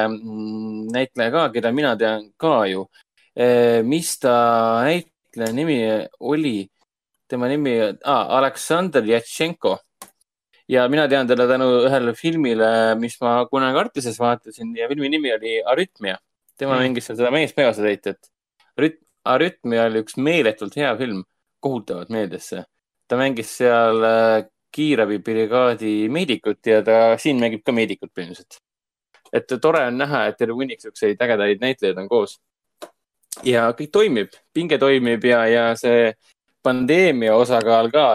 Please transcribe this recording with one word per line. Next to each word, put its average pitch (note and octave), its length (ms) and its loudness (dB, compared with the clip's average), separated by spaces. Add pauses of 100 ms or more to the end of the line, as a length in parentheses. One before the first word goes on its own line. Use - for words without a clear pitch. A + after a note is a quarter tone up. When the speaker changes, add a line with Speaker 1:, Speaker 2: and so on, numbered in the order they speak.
Speaker 1:
mm, A2 800 -8
näitleja A#2+ 420 -2
ka, D#3+ 180 0
keda A#2 220 -2
mina C#3 240 0
tean A2 280 -2 (100)
ka C#3+ 320 0
ju. F#2+ 220 -4 (500)
Äh, A#2+ 460 4
mis D#3 340 -4
ta B2 160 0 (460)
näitleja B2 760 -4
nimi D3 240 -2 (400)
oli? B2 500 -4 (640)
Tema B2 180 -4
nimi, C#3 280 -2 (240)
aa, B2 240 2 (120)
Aleksandr C#3 680 0
Jatšenko. A#2 680 -2 (960)
Ja B2 180 4
mina D3 200 2
tean C3 200 0
teda B2 200 2
tänu C3 200 2 (160)
ühele B2+ 320 0
filmile, A2+ 800 0
mis A#2 240 -6
ma A#2+ 260 0
kunagi C3 320 0
Artises C3+ 420 -4
vaatasin A#2 560 -4
ja A2+ 120 -4
filmi C#3+ 220 -4
nimi D3 240 -2
oli A2+ 280 -2
Arütmia. A2+ 560 -4 (420)
Tema C#3 140 -2
Speaker 2:
Hmm. B2+ 100 2
Speaker 1:
mängis B2+ 220 -2
seal A2+ 120 -10
seda B2 140 0
meest D3 240 0
peaosatäitjat. G#2 640 0 (600)
Arüt-, D#3+ 240 -2 (240)
Arütmia B2 600 0
oli A2 160 0
üks - 160 -12
meeletult C3 580 0
hea C#3 220 -2
film, A2 240 -6 (420)
kohutavalt G#2 460 -8
meeldis G2 400 -8
see. F#2 160 -12 (440)
Ta B2 80 -2
mängis B2+ 340 -2
seal, A#2 520 2
äh, A2+ 420 2 (240)
kiirabibrigaadi A2 1400 0
meedikut C3 580 -4
ja A2 160 4
ta A2+ 360 4
siin C#3 220 -2
mängib A2+ 240 -2
ka C3+ 80 0
meedikut G#2+ 400 -4
põhimõtteliselt. - 480 -16 (760)
Et A#2 140 -2 (120)
tore D#3 240 2
on B2 140 -2
näha, C#3 300 -2
et G#2+ 100 -6
terve A#2 180 -4
hunnik B2+ 240 -8
siukseid G#2 400 -4
ägedaid G#2 400 0
näitlejaid G#2+ 400 -2
on G2 80 -8
koos. A2 300 -2 (1080)
Ja A#2 280 2
kõik D3 200 -10
toimib, E3+ 400 0 (180)
pinge D#3 280 -2
toimib B2 460 2
ja, A#2+ 220 4
ja A#2 200 4 (100)
see A#2 380 2 (520)
pandeemia B2+ 680 2
osakaal A#2 560 4
ka D3 240 4